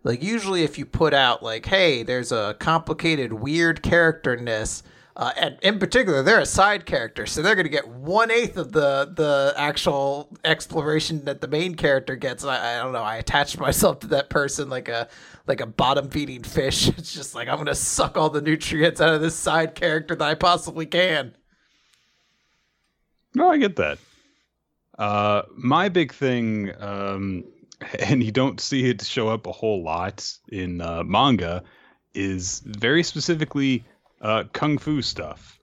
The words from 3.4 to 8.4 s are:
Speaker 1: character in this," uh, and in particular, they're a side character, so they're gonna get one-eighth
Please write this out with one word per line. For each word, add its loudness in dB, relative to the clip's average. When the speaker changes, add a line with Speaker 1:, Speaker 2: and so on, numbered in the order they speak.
Speaker 1:
character 2
in -4
this," -4
uh, -2
and -2
in 2
particular, 2
they're 6
a 0
side 2
character, -4
so -4
they're 4
gonna 2
get -2
one-eighth 0